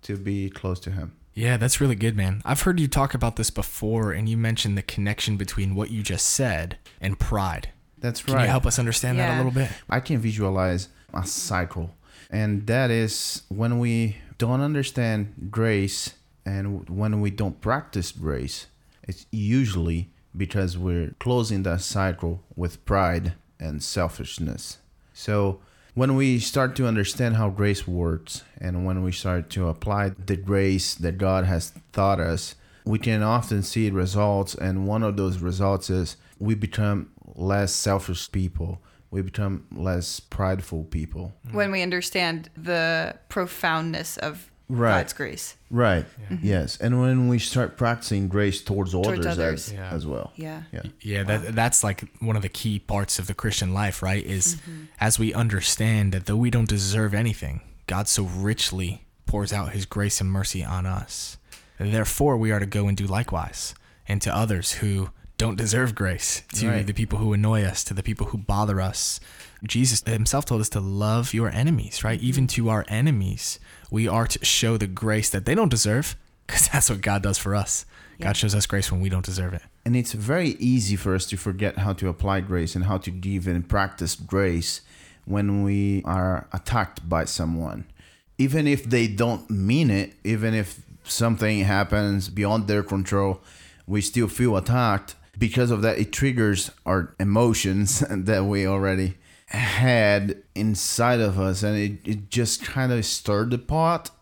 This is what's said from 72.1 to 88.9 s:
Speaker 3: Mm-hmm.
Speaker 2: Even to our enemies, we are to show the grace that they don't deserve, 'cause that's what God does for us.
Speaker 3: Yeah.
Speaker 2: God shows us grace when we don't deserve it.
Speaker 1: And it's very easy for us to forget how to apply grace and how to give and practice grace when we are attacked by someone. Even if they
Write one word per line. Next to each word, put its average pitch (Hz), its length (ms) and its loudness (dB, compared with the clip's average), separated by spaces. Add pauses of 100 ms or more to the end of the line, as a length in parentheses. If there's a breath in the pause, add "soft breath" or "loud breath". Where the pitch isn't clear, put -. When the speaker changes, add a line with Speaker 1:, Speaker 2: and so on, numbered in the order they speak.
Speaker 3:
Mm-hmm. 175 80 -2
Speaker 2:
Even 131 200 2
to 117 220 0
our 107 200 2
enemies, 107 680 0 (320 loud breath)
we 110 180 0
are 113 200 2
to - 160 -4
show 113 340 2
the 104 100 0
grace 107 420 0
that 98 160 -2
they 156 100 2
don't 214 140 4
deserve, 117 460 0 (320)
'cause - 240 4
that's 139 180 4
what 101 120 -2
God 101 220 2
does 98 140 2
for 98 180 0
us. - 300 -2 (320 loud breath)
Speaker 3:
Yeah. - 100 -6
Speaker 2:
God 101 100 2
shows 104 160 2
us 104 120 4
grace - 260 0
when 90 100 2
we 95 80 2
don't 92 160 0
deserve 92 280 -2
it. 87 80 -6 (240)
Speaker 1:
And 117 100 4
it's 120 160 0
very 135 480 0
easy 113 380 4
for 92 180 0
us 95 120 0
to 101 100 -4
forget 98 420 -2
how 101 140 2
to 92 160 -2
apply 95 320 0
grace 90 340 -2
and 92 100 0
how 95 120 2
to 95 140 -6
give 92 360 -4
and 87 200 0
practice 98 480 0
grace 92 640 0 (440 loud breath)
when 101 380 0
we 101 420 2
are 92 460 0
attacked - 560 -4
by 82 180 2
someone. 82 600 -4 (520 soft breath)
Even 147 300 2
if 143 220 2
they 117 180 4